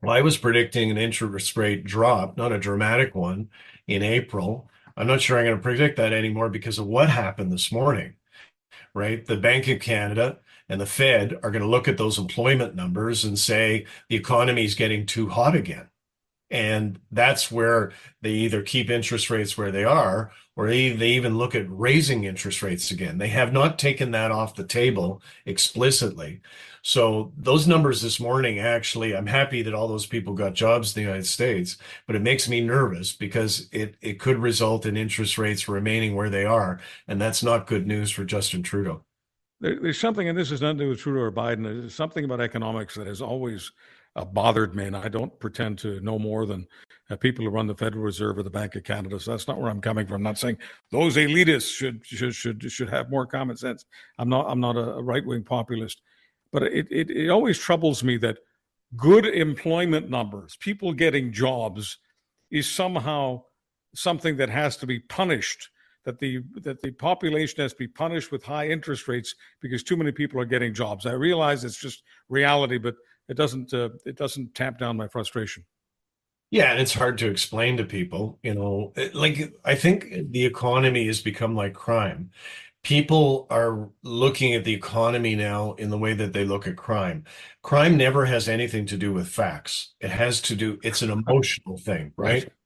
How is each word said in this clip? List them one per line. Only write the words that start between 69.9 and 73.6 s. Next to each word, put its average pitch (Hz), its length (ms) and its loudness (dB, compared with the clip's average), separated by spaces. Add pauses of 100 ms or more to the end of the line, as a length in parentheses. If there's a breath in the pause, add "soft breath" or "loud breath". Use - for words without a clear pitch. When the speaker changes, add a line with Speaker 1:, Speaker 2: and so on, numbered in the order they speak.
Speaker 2:
many 156 140 0
people 139 300 -2
are 123 40 0
getting 120 300 0
jobs. 104 320 -4
I 120 60 -2
realize 147 500 2
it's 120 140 -10
just - 260 -14 (260 soft breath)
reality, 139 500 4
but 120 180 -4 (320 soft breath)
it 135 80 -6
doesn't, 131 360 -2